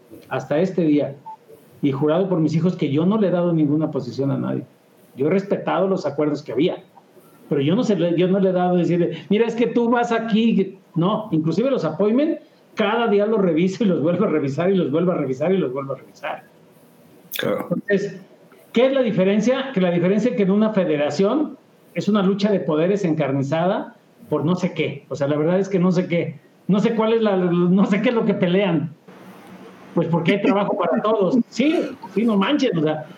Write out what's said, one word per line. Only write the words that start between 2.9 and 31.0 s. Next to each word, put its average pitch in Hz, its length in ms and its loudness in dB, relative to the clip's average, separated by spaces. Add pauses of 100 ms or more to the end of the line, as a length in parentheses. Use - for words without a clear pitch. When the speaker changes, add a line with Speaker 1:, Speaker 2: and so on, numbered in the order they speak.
Speaker 1:
yo 156 160 0
no 214 120 2
le 196 100 2
he - 20 0
dado 175 220 0
ninguna 151 380 0
posición 131 400 -4
a 127 80 -2
nadie. 131 260 -4 (520)
Yo 135 100 -2
he 156 40 2
respetado 190 580 -2
los 185 180 -2
acuerdos 147 360 -2
que 123 100 -12
había, 139 300 0 (680)
pero 143 120 0
yo 151 140 2
no 247 100 2
se 208 120 2
le, 170 200 0
yo 175 120 2
no 196 120 2
le 190 100 2
he - 20 -2
dado 180 240 2
decirle, 170 520 0
"Mira, 220 180 2
es 226 80 -6
que 233 120 0
tú 233 240 0
vas 240 220 2
aquí". 220 680 2 (160)
No, 202 380 0
inclusive 160 380 0
los 202 140 0
appointment, 233 540 0 (360)
cada 220 340 0
día 202 180 2
los 220 140 0
reviso 185 440 0
y - 20 4
los 156 160 2
vuelvo 175 220 0
a 190 40 0
revisar 151 420 0
y 196 60 2
los 147 140 0
vuelvo 170 220 0
a 151 40 -2
revisar 147 360 -2
y 196 60 2
los 135 140 -2
vuelvo 135 220 -6
a - 20 -8
revisar. - 480 -12 (920)
Speaker 2:
Claro. - 340 -4
Speaker 1:
Entonces, - 500 -4 (520)
¿qué 247 140 4
es 269 60 2
la 269 100 2
diferencia? 214 680 0
Que 185 80 -2
la 180 100 2
diferencia 190 400 2
es - 60 -4
que 202 60 0
en 190 80 2
una 214 200 2
federación 190 840 0 (380)
es 175 140 -4
una 202 140 2
lucha 202 280 2
de 185 100 2
poderes 175 440 0
encarnizada, 156 920 -2 (360)
por 143 140 -2
no 180 80 2
sé 180 180 -4
qué. 135 380 -6
O 135 40 -6
sea, 139 140 -2
la 151 80 0
verdad 165 220 0
es 196 100 -2
que 196 100 -2
no 180 140 2
sé 175 140 0
qué. 165 340 -4 (260)
No 196 140 2
sé 226 140 2
cuál 220 180 2
es 226 80 2
la, 208 160 2
no 180 480 2
sé 202 160 0
qué 254 80 0
es 254 60 0
lo 226 100 0
que 202 80 2
pelean. 180 580 0 (1040)
Pues 170 140 0
porque 165 240 0
hay 202 80 0
trabajo 202 340 0
para - 280 -2